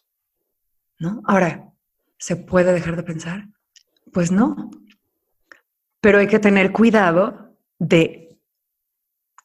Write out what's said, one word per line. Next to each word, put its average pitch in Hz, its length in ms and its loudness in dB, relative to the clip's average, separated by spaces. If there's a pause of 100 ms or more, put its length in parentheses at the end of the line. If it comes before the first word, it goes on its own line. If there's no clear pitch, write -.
(1000)
¿no? 190 260 -8
Ahora, 185 460 -2 (460)
¿se - 180 -6
puede 180 380 0
dejar 165 220 -4
de 170 80 -10
pensar? 170 440 -12 (640)
Pues 175 200 -2
no. 247 400 0 (1300)
Pero 202 180 4
hay 202 80 2
que 208 120 2
tener 196 320 2
cuidado 202 840 0 (220)
de - 600 -2 (1040)